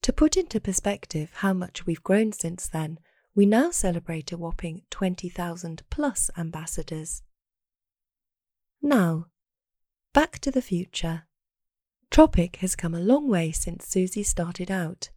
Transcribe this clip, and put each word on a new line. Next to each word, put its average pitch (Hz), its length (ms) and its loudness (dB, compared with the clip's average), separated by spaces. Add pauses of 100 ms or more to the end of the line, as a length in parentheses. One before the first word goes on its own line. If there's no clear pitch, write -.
To - 100 2
put - 240 4
into 330 240 -2
perspective 190 760 -6
how 196 180 0
much 180 320 -6
we've 165 160 -4
grown 214 300 2
since - 360 -8
then, 156 300 -6 (360)
we 202 120 8
now 240 240 6
celebrate 170 640 -4
a 170 40 -10
whopping 170 540 -8
twenty 180 400 -4
thousand 175 580 -8
plus - 480 -2
ambassadors. 160 840 -8 (1600)
Now, 175 460 2 (840)
back - 280 4
to 277 100 -4
the 269 100 2
future. 165 600 -4 (880)
Tropic 190 460 8
has - 200 -4
come 165 180 -4
a 170 60 -4
long 269 300 4
way 165 200 2
since - 360 -6
Susie 185 360 0
started 175 480 -2
out. 180 460 -4